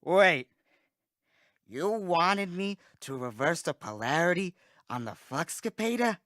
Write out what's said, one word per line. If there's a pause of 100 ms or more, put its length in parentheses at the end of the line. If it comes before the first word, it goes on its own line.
Wait, (1160)
you
wanted
me (220)
to
reverse
the
polarity (340)
on
the (180)
Fluxcapator?